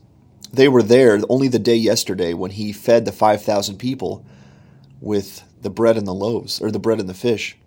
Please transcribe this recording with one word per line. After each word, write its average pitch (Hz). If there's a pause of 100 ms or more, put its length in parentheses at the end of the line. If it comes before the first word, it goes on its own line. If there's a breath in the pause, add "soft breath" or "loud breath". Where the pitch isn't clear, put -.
(520)
they 135
were 127
there 113
only 131
the 120
day 117
yesterday 98
when 92
he 104
fed 117
the -
five 107
thousand 101
people 110 (720 soft breath)
with - (180)
the 101
bread 113
and 101
the 90
loaves, 104
or 110
the 104
bread 110
and 95
the 92
fish. 113 (100)